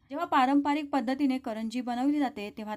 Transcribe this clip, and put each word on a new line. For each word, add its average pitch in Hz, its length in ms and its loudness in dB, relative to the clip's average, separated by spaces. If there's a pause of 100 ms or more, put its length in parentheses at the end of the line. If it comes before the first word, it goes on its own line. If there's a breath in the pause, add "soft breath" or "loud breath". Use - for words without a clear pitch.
जेव्हा 320 180 -4
पारंपरिक 285 640 2
पद्धतीने 262 480 0
करंजी 226 420 -6
बनवली 247 380 0
जाते 214 380 -4
तेव्हा 214 200 -8